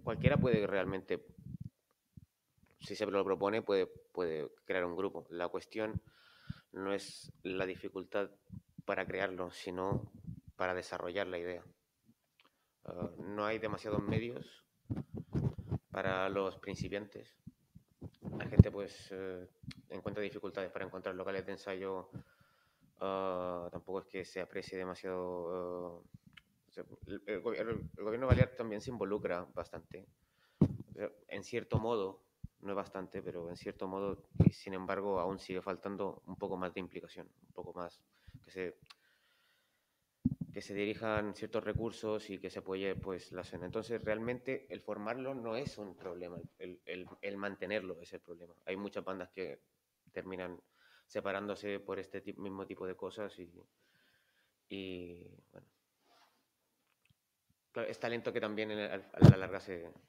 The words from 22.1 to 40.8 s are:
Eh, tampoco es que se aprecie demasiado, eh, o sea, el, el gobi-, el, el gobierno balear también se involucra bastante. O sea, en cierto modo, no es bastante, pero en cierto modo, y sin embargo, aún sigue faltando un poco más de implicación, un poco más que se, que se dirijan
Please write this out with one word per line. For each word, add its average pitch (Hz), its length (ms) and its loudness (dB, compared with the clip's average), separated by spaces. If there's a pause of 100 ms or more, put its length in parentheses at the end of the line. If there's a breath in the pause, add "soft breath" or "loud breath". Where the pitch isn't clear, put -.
Eh, 90 720 0
tampoco 92 280 -4
es 87 60 -8
que 92 180 -4
se - 160 -4
aprecie 92 380 -4
demasiado, 90 1300 -2
eh, - 60 -20 (580)
o - 40 -20
sea, - 120 -10 (220)
el, 98 200 -6
el 104 140 0
gobi-, 113 180 2
el, 113 100 0
el 110 360 -4
gobierno 117 220 0
balear 127 300 6
también 110 240 -2
se 131 100 -6
involucra 95 640 2
bastante. 85 520 -8 (840 loud breath)
O - 40 -18
sea, 98 160 -4 (180)
en 98 160 -6
cierto 117 340 0
modo, 104 460 0 (360)
no 98 120 -6
es 98 40 -2
bastante, 95 460 -6
pero 87 280 -6
en 87 60 -8
cierto - 300 -6
modo, 95 380 -4 (200)
y - 80 12
sin - 220 -8
embargo, 95 460 0
aún 95 180 0
sigue 92 240 -4
faltando 98 640 -4
un 92 100 -8
poco 95 200 -2
más 90 180 -2
de 98 60 -4
implicación, 87 480 -10 (180)
un - 60 -20
poco 87 220 -8
más 87 260 -8 (440 loud breath)
que - 60 -20
se, 92 280 -4 (1700 soft breath)
que 101 100 -6
se - 120 -10
dirijan 104 600 0